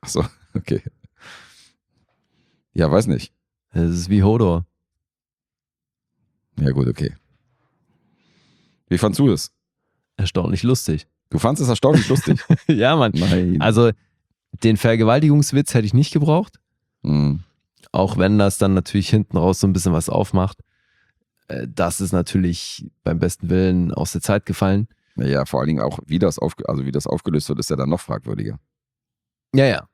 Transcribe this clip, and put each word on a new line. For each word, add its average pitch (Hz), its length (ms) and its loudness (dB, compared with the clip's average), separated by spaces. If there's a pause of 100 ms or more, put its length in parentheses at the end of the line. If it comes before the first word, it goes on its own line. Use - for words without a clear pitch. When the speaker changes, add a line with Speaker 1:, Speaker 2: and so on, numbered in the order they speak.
Speaker 1:
Ach - 60 -18
so, - 180 -4 (140)
<laughs> - 160 -20
okay. - 260 -4 (1900)
Ja, 82 160 0
weiß 101 180 2
nicht. 67 260 -4 (380)
Speaker 2:
Es 85 200 0
ist 87 180 -4
wie 101 140 4
Hodor. 98 420 2 (1900)
Speaker 1:
Ja 69 120 0
gut, 65 160 0
okay. - 260 -6 (1800)
Wie 90 80 0
fandst 101 220 -2
du 139 80 4
das? 90 240 -2 (640)
Speaker 2:
Erstaunlich 90 480 -4
lustig. 117 440 -2 (220)
Speaker 1:
Du 80 100 -2
fandst 127 220 0
es 135 80 0
erstaunlich 123 380 2
lustig? - 320 2 (160)
Speaker 2:
<laughs> - 120 -8
Ja, 135 280 2
Mann. 123 180 2
Speaker 1:
Nein. 90 460 0
Speaker 2:
Also, 113 320 4 (720)
den 110 140 4
Vergewaltigungswitz 131 960 2
hätte 117 120 2
ich 101 80 -4
nicht 131 200 2
gebraucht. 160 460 0 (440)
Speaker 1:
Mhm. 73 380 0 (560)
Speaker 2:
Auch 95 220 0
wenn 98 180 4
das 98 220 2
dann 98 160 2
natürlich 92 340 -2
hinten 110 280 0
raus 90 220 2
so - 80 2
ein 95 60 2
bisschen 90 200 0
was 80 140 -2
aufmacht, - 520 -2 (880)
äh, 62 200 -10
das 87 320 -4
ist 92 120 -4
natürlich 90 760 -2 (180)
beim 82 140 -2
besten 87 320 -4
Willen 90 420 2
aus - 200 -4
der 85 100 -6
Zeit 104 240 0
gefallen. 101 420 -2 (280)
Speaker 1:
Naja, 67 300 -2
vor 67 160 -4
allen 69 60 -2
Dingen 76 140 0
auch, 62 240 -4
wie 82 140 -2
das 90 180 0
aufge-, - 320 -6
also 67 160 -4
wie 67 60 -6
das 69 160 -4
aufgelöst - 420 -4
wird, 76 80 -4
ist 71 140 -6
ja 73 40 -2
dann 65 140 -4
noch 82 100 -2
fragwürdiger. 52 600 -8 (960)
Speaker 2:
Ja, 135 100 6
ja. 117 280 -2